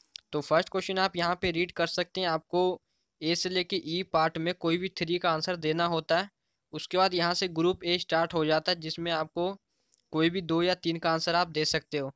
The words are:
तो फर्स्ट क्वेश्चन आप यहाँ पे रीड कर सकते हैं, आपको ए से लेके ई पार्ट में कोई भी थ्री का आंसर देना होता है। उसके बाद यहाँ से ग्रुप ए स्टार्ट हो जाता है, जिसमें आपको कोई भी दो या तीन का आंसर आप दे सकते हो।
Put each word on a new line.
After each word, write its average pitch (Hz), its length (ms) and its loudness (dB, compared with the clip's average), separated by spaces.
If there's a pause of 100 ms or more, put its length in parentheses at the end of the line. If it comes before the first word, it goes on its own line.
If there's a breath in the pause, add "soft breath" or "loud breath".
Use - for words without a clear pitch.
(320 loud breath)
तो 147 120 -2
फर्स्ट 165 260 2
क्वेश्चन 190 300 -2
आप 190 160 0
यहाँ 175 260 0
पे 185 100 0
रीड 170 200 -2
कर 170 180 0
सकते 185 320 -4
हैं, 180 60 0
आपको 175 540 0 (400)
ए 165 140 0
से 180 140 -2
लेके 185 380 -2
ई 170 140 -2 (120)
पार्ट 160 240 2
में 165 180 -2
कोई 170 220 0
भी 180 200 -6
थ्री 175 200 -2
का 170 140 0
आंसर 165 260 -2
देना 160 300 0
होता 165 320 0
है। 202 100 -4 (440)
उसके 156 240 -4
बाद 185 160 4
यहाँ 170 200 2
से 180 160 -2
ग्रुप 175 360 0
ए 175 120 2
स्टार्ट 165 360 0
हो 160 120 2
जाता 156 260 2
है, 175 80 -4
जिसमें 170 320 -6
आपको 170 420 -2 (600)
कोई 160 160 4
भी 185 120 -2
दो 165 220 0
या 180 120 2
तीन 165 240 -2
का 165 120 0
आंसर 165 240 0
आप 175 120 2
दे 156 180 -2
सकते 151 320 -2
हो। 135 180 -4